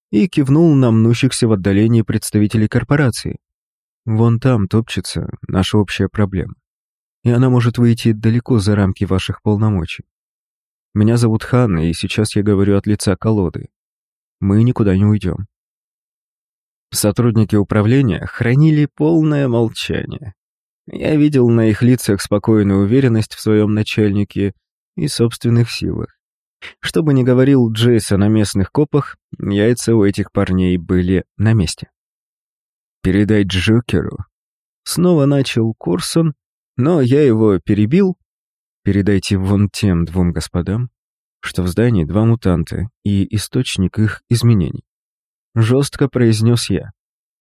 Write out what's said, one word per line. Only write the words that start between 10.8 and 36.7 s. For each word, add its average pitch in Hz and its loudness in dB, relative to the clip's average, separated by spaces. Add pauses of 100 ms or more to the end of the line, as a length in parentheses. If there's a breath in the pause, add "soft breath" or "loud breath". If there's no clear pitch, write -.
Меня 110 2
зовут 110 0
Хан, 120 0
и 82 -2
сейчас - -4
я 104 0
говорю 98 2
от 98 -4
лица 104 -2
колоды. 104 -4 (720)
Мы 104 2
никуда 113 2
не 101 2
уйдем". 101 -2 (1400)
Сотрудники 110 0
управления 107 0
хранили 147 2
полное 151 0
молчание. - -4 (540)
Я - -4
видел 147 2
на 113 2
их 101 -2
лицах 120 0
спокойную 101 0
уверенность 113 0
в - -18
своем 107 2
начальнике 101 -2 (440)
и 156 -4
собственных 117 -2
силах. - -8 (640 loud breath)
Что - -4
бы 151 0
ни 131 2
говорил 127 2
Джейсон 110 0
о 104 2
местных 104 0
копах, 147 -2 (220)
яйца 110 0
у 107 4
этих 101 -2
парней 92 0
были 90 0 (140)
на 110 2
месте. - -2 (1120)
"Передай 101 2
Джокеру", 95 -2 (580)
снова 170 2
начал 123 0
Корсон, 165 -4 (440)